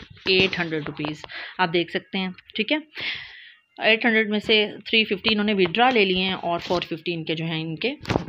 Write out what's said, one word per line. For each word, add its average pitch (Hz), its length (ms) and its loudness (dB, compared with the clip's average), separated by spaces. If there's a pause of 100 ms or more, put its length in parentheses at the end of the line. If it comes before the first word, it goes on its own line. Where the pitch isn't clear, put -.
(300)
एट 185 300 4
हंड्रेड 160 260 -2
रुपीज, 151 360 -6 (380)
आप 180 100 4
देख 170 220 0
सकते 190 260 -6
हैं, 185 160 -4 (220)
ठीक 214 160 0
है? 302 100 0 (1000)
एट 220 220 4
हंड्रेड 220 260 2
में 214 80 0
से 214 180 2 (320)
थ्री 220 160 4
फिफ्टी 214 260 0
इन्होंने 208 220 2
विड्रॉ 190 360 4
ले 226 160 4
लिए 185 180 2
हैं 190 100 0
और 170 260 -4
फ़ोर 170 240 -2
फिफ्टी 165 280 -6
इनके 160 240 -4
जो 160 100 -4
हैं, 160 140 -2
इनके 160 300 -4 (400)